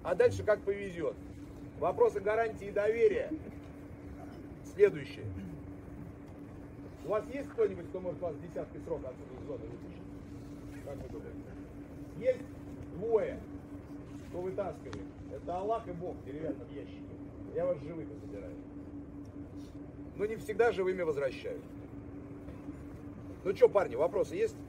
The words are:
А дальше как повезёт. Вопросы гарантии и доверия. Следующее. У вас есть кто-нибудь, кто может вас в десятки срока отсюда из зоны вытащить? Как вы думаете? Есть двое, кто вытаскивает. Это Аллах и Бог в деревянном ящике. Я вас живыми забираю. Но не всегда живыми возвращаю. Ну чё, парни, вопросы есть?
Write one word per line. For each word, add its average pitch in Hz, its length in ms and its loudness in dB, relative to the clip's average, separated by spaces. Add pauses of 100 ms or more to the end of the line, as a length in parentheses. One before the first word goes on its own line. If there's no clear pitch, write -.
А 165 100 4
дальше 233 300 8
как 202 180 6
повезёт. 185 540 0 (640)
Вопросы 202 400 8
гарантии 214 480 2
и 202 40 -6
доверия. 214 600 6 (1400)
Следующее. 175 500 6 (1800)
У 151 40 -4
вас 208 140 4 (100)
есть 277 160 -4
кто-нибудь, 190 400 2
кто 185 100 -4
может 180 220 -4
вас 165 140 -2
в 147 60 -8
десятки 151 440 -6
срока 143 240 -4
отсюда - 320 -10
из - 60 -10
зоны 131 180 -6
вытащить? - 1200 -12
Как 143 120 -6
вы 143 120 -8
думаете? 143 300 -8 (800)
Есть - 240 2 (500)
двое, 196 460 2 (920)
кто 175 120 -4
вытаскивает. 180 680 -4 (260)
Это 170 240 -4
Аллах 214 300 0
и 175 40 -6
Бог 170 260 -4
в - 80 -12
деревянном 151 440 -4
ящике. - 320 -10 (540)
Я 175 100 2
вас 175 140 2
живыми 147 340 -6
забираю. 143 400 -8 (1600)
Но 202 100 2
не 220 80 -2
всегда 214 360 6
живыми 185 300 2
возвращаю. 147 580 0 (1800)
Ну 190 100 4
чё, 170 160 12
парни, 185 260 6
вопросы 165 400 4
есть? 208 200 2 (140)